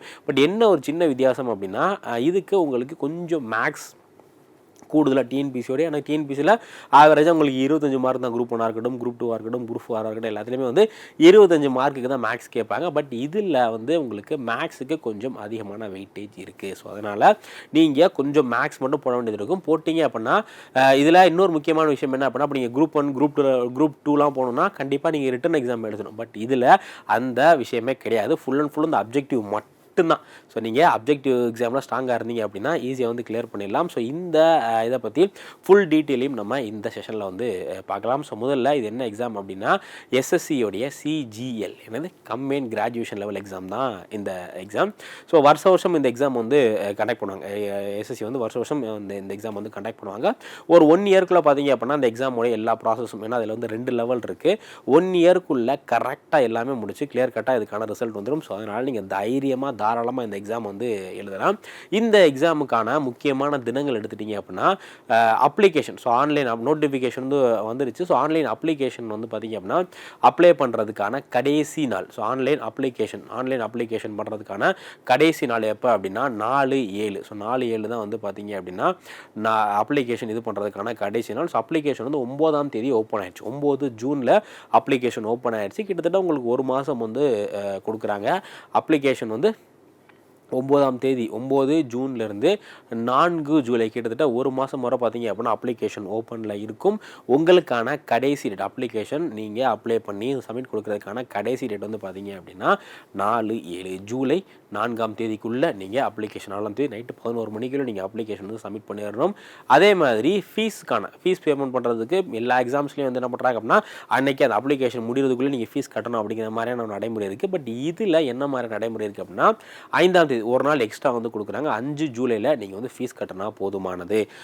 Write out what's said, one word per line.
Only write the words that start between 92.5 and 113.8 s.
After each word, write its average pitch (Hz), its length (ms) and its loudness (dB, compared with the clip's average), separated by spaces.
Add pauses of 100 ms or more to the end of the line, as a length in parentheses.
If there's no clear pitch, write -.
நான்கு 147 720 2
ஜூலை, 117 280 0
கிட்டத்தட்ட 117 420 -2
ஒரு 131 180 0
மாசம் 131 300 -4
வரை 123 180 -2
பார்த்தீங்க 120 300 -2
அப்படின்னா 107 260 -2
அப்ளிகேஷன் 107 560 -6
ஓப்பன்ல 113 420 -8
இருக்கும். 110 480 -2 (280)
உங்களுக்கான 147 760 4
கடைசி 135 440 0
டேட், 98 120 -6
அப்ளிகேஷன் 113 720 -6
நீங்க 107 360 -4
அப்ளை 113 300 0
பண்ணி 107 380 -6
சப்மிட் 123 360 -10
கொடுக்கறதுக்கான 107 560 -6
கடைசி 117 380 -4
டேட் 104 140 -8
வந்து 107 220 -8
பார்த்தீங்க 98 300 -12
அப்படின்னா 95 440 -2 (360)
நாலு 104 600 -2
ஏழு, 92 320 -10
ஜூலை 131 400 -2 (260)
நான்காம் 110 440 -4
தேதிக்குள்ள 117 600 -2
நீங்க 104 320 -4
அப்ளிகேஷன், 104 440 -8
நாலாம் 104 220 -6
தேதி 127 240 -4
நைட்டு 117 260 -14
பதினோரு 117 280 -4
மணிக்குள்ள 123 320 -6
நீங்க 110 200 -6
அப்ளிகேஷன் 104 440 -8
வந்து 110 160 -12
சப்மிட் 104 260 -12
பண்ணிடணும். 104 460 -4 (320)
அதே 190 280 8
மாதிரி 151 500 2
ஃபீஸுக்கான, 202 600 -4 (100)
ஃபீஸ் 180 300 -2
பேமெண்ட் 139 300 0
பண்றதுக்கு 120 580 -2
எல்லா 123 260 0
எக்ஸாம்ஸ்லயும் 135 500 -2
வந்து 123 120 -2
என்ன 123 80 -2
பண்றாங்க 120 320 -2
அப்படின்னா, 131 180 2 (300)